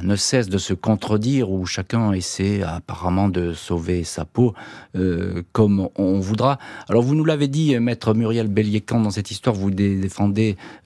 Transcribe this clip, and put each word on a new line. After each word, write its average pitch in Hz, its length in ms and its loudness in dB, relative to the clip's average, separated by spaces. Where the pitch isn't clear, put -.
ne 101 140 0
cesse 113 320 0
de 98 80 0
se 95 160 -2
contredire, 107 760 0
où 95 160 -2
chacun 107 460 -2
essaie 98 500 -2
apparemment 87 680 -2
de 87 240 -2
sauver 85 500 -2
sa 80 220 -8
peau, 117 280 2
euh, 90 460 -2
comme 101 420 4
on 98 240 0
voudra. 110 380 0
Alors 117 140 4
vous 135 120 2
nous 156 100 2
l'avez 151 220 2
dit, 143 320 2
maître 117 340 0
Muriel 113 360 2
Bélier-Camp, 107 500 2
dans 107 120 2
cette 101 200 -6
histoire, 107 240 -2
vous 98 160 0
dé-, 98 240 2
défendez, 101 640 0